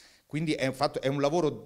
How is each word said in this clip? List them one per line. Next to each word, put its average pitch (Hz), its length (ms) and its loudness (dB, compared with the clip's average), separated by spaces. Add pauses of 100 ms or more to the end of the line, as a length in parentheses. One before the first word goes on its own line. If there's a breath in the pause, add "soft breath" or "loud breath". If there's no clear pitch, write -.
(260 loud breath)
Quindi 156 260 -4
è 131 160 0
un 127 60 -2
fatto, 143 260 0
è 131 80 -2
un 139 140 0
lavoro 143 440 0